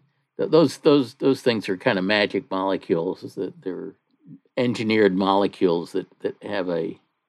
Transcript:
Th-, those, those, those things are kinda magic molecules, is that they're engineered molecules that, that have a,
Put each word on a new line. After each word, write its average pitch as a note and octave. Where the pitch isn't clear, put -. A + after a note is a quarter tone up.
Th-, -
those, D#3
those, C#3+
those C3+
things A2+
are F#2+
kinda G2
magic G2+
molecules, F#2+
is -
that -
they're F2
engineered A2
molecules F#2+
that, F#2
that G#2
have G2+
a, E2+